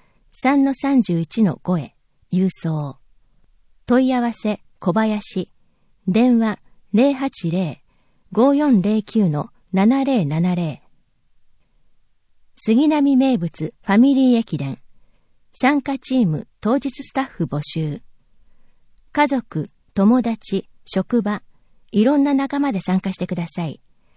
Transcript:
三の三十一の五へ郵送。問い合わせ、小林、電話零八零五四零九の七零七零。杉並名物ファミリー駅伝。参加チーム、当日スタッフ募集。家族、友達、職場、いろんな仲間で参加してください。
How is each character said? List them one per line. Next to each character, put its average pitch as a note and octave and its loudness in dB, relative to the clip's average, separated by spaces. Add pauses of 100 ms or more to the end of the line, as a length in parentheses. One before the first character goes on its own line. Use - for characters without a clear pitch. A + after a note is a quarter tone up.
(320)
三 C4+ 2
の C4+ 0
三 C#4 2
十 E3+ -2
一 E3 -2
の F#3+ 2
五 F3+ -2
へ - -8 (360)
郵 F#3 2
送。 D3+ -6 (880)
問 B3+ 4
い C4 0
合 B3 0
わ A#3 -2
せ、 G#3+ -4 (180)
小 F#3 -2
林、 G#3 -2 (560)
電 A#3 4
話 A3 -2 (340)
零 C4+ 4
八 C4 -6
零 E3+ -4 (520)
五 B3+ 4
四 C#4 4
零 G#3 0
九 G#3 0
の D3 -4 (220)
七 A#3 4
零 B3 0
七 E3+ 0
零。 E3+ -4 (1800)
杉 B3 2
並 C#4+ 2
名 B3+ 2
物 D#3+ -8
フ - -2
ァ G3+ 4
ミ C4+ 6
リ B3+ 4
ー A#3 2
駅 F3 -4
伝。 C#3 -8 (760)
参 C#4 0
加 C#4 -6
チ - -4
ー A#3+ 2
ム、 D#3 -4 (140)
当 A#3 0
日 - -4 (120)
ス - -8
タ C4+ -2
ッ - -8
フ - -8
募 C#3+ -6
集。 D#3 -6 (1120)
家 D4 2
族、 B3 -4 (240)
友 A3 4
達、 A3 -6 (160)
職 G#3 -2
場、 G3+ -6 (480)
い G#3 2
ろ C#4+ 2
ん C#4 4
な C#4+ 0
仲 C#4 -2
間 C#4 -2
で F#3+ -4
参 F#3 0
加 F#3+ -6
し - -10
て F#3 -6
く F#3 -8
だ E3 -6
さ F3 -8
い。 D3 -10 (360)